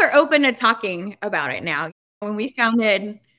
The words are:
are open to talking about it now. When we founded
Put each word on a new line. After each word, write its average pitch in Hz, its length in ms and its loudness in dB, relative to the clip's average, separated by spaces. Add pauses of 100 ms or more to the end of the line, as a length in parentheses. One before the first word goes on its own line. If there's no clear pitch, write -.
are - 100 -2
open 294 300 4
to 262 100 2
talking 208 720 -2
about 160 300 -2
it 101 100 -8
now. 160 300 -4 (260)
When 208 160 -6
we 220 140 -4
founded 220 720 0 (180)